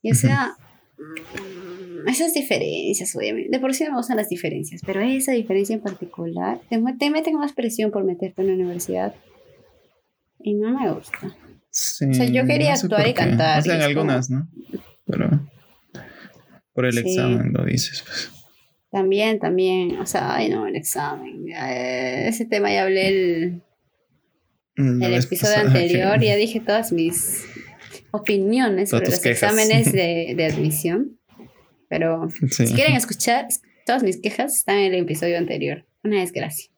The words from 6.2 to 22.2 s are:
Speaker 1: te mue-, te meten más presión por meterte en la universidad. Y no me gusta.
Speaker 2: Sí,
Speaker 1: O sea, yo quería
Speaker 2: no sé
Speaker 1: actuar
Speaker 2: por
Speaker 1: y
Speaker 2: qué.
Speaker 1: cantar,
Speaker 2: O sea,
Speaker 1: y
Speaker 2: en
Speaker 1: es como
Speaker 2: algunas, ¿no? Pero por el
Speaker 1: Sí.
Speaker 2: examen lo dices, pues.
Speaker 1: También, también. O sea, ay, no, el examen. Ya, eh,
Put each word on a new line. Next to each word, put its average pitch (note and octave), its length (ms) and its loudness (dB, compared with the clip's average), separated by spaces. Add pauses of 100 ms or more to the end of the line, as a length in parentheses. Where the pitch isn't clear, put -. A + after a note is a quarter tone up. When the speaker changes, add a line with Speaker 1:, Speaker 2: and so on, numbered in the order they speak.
Speaker 1:
te A#3 80 0
mue-, B3+ 200 0
te D4 120 0
meten D#4 260 0
más C#4+ 160 -4
presión A3+ 380 -2
por G3+ 140 -2
meterte F#3 380 -4
en F#3+ 60 2
la F#3+ 60 2
universidad. F3+ 600 -4 (1300)
Y G#3 100 0
no G#3+ 220 0
me A#3 160 0
gusta. - 440 -10 (340)
Speaker 2:
Sí, - 400 -2
Speaker 1:
O C3 40 4
sea, B2+ 120 4
yo B2 180 2
quería B2+ 260 4
Speaker 2:
no C#3+ 60 2
sé - 100 -2
Speaker 1:
actuar G#3 160 2
Speaker 2:
por A3+ 80 4
Speaker 1:
y B3 40 -2
Speaker 2:
qué. F3 60 0
Speaker 1:
cantar, D#3 400 4
Speaker 2:
O - 20 0
sea, E3+ 120 2
Speaker 1:
y - 20 2
Speaker 2:
en D#3+ 60 2
Speaker 1:
es D3 120 2
como D#3 60 0
Speaker 2:
algunas, B2+ 300 0
¿no? D3 180 -2 (580)
Pero - 340 2 (1300)
por B2+ 100 0
el B2 100 2
Speaker 1:
Sí. A#2+ 40 2
Speaker 2:
examen B2 540 0
lo - 120 0
dices, - 400 -2
pues. - 240 -10 (600)
Speaker 1:
También, G3+ 480 2
también. F#3 640 0
O - 60 -4
sea, - 280 -2
ay, - 160 0
no, G#2+ 160 -2
el F#2+ 80 -6
examen. C3 720 -8
Ya, - 260 -8
eh, B2+ 560 -4